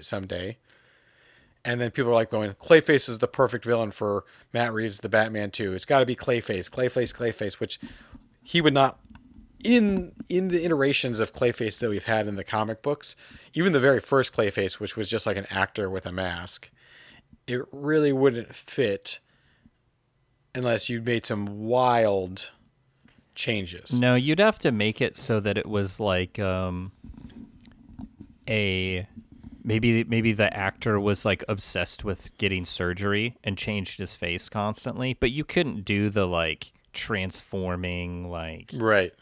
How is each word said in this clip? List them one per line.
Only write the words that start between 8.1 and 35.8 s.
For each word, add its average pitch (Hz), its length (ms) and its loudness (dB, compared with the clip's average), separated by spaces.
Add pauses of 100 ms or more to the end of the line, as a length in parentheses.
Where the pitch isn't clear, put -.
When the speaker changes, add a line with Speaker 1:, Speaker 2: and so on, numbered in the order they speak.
Speaker 1:
he 170 200 0
would 151 100 6
not, 135 260 4 (640)
in, 202 520 4 (160)
in 180 180 2
the 175 160 0
iterations 135 560 2
of 107 140 -2
Clayface 117 460 0
that 117 100 0
we've 101 140 -2
had 110 220 0
in 104 100 -6
the 98 80 -8
comic 110 360 -2
books, - 340 -4 (380)
even 175 220 2
the 139 60 6
very 127 200 6
first 135 320 2
Clayface, 101 480 0
which 104 160 -8
was 104 140 -4
just, 107 160 0
like, 104 100 -2
an 98 140 -6
actor 95 400 -2
with 95 160 -6
a 92 60 -8
mask, 90 580 -6 (760)
it 123 140 -4 (120)
really 147 400 2
wouldn't 131 420 2
fit - 640 -2 (1400)
unless 120 340 0
you 117 140 -4
made 117 240 0
some 104 400 -4
wild 113 840 2 (840)
changes. 95 640 -4
Speaker 2:
No, 123 140 4
you'd 139 240 2
have 214 220 4
to 147 120 2
make 107 300 0
it - 160 -2
so 110 220 0
that 101 180 0
it - 80 -4
was, 101 340 -2
like, 92 380 0
um, 92 540 -4 (1600)
a, 95 580 0 (560)
maybe, 113 420 2
maybe 113 280 2
the 104 220 2
actor 101 440 0
was, 101 260 0
like, 98 240 0
obsessed 92 560 -4
with - 340 -8
getting 95 260 -2
surgery 101 800 -2
and 101 120 -4
changed 101 420 -6
his 95 180 -8
face 87 320 -6
constantly, 117 640 -6
but 127 160 0
you 147 140 -6
couldn't 143 400 -2